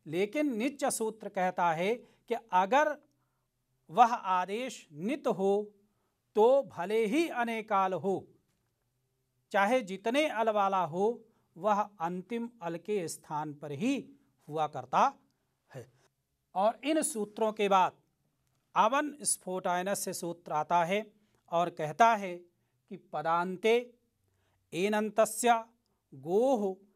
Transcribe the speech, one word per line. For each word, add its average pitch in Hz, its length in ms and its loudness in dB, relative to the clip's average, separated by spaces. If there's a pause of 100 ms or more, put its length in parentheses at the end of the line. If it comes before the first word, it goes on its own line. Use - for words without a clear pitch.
लेकिन 208 500 -2
निच्च 269 280 -4
सूत्र 220 440 -4
कहता 180 440 0
है 185 240 0
कि - 380 -12 (180)
अगर 262 460 4 (920)
वह 226 240 6
आदेश 190 760 -4
नित 220 340 -6
हो 202 480 0 (600)
तो 254 280 6
भले 208 440 -2
ही 302 220 0
अनेकाल 220 680 0
हो, 170 340 -4 (1200)
चाहे 208 300 2
जितने 226 460 -2
अल 220 200 -2
वाला 196 360 0
हो, 196 400 -4 (320)
वह 202 240 0
अंतिम 185 680 -6 (120)
अल 170 160 -6
के 175 300 -4
स्थान 151 460 -8
पर 147 180 -12
ही 226 460 -4 (300)
हुआ 151 180 -2
करता 147 520 0 (560)
है। 120 180 -18 (640)
और 208 300 0
इन 311 180 0
सूत्रों 214 500 -2
के 208 160 0
बाद 180 340 2 (720)
अवन 277 480 2
स्फोटायनस्य 185 880 -4
सूत्र 170 400 -8
आता 160 320 2
है 208 280 -2 (380)
और 170 200 0
कहता 170 440 2
है 185 220 -6 (520)
कि 190 80 -14
पदान्ते 180 1040 -2 (760)
एनन्तस्य 214 920 0 (500)
गोः 196 640 0 (200)